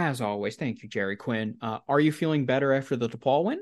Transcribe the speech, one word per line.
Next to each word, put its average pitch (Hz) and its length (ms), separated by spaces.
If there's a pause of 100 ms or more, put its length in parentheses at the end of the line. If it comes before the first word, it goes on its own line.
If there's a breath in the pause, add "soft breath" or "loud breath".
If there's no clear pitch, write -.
as 127 120
always. 104 360
Thank 127 260
you, 107 60
Jerry 101 280
Quinn. 110 440
Uh, 113 180 (100)
are 143 120
you 156 100
feeling 151 360
better 135 260
after 135 240
the 117 120
DePaul 135 360
win? 302 180